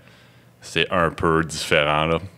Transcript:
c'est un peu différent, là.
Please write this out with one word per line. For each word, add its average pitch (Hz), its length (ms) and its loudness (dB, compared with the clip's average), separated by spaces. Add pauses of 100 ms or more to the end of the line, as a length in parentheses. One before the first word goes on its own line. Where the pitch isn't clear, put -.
(600)
c'est - 300 -2
un 85 180 2
peu 80 340 0
différent, 76 640 0
là. 82 140 0 (180)